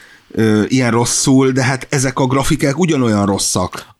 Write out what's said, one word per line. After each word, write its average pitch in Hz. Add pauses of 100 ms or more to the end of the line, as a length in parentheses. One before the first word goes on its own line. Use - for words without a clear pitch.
(320)
ö, 107
ilyen 127
rosszul, 131
de 131
hát 131
ezek 135
a 139
grafikák 139
ugyanolyan 123
rosszak. -